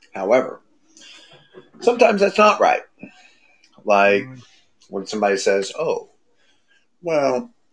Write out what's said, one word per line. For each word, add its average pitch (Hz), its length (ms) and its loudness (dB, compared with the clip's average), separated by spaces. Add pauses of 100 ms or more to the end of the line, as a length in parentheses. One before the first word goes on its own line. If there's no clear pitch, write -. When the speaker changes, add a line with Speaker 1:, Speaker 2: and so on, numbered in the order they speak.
(160)
Speaker 1:
However, 101 460 -2 (1200)
sometimes 226 400 2
that's 196 180 0
not 208 220 4
right. 87 220 0 (1040)
Like 101 400 2
Speaker 2:
Mm. 131 180 -20 (480)
Speaker 1:
when 95 160 -10
somebody 101 320 -2
says, 98 400 -2
"Oh, 151 320 -6 (920)
well, 135 480 -2 (220)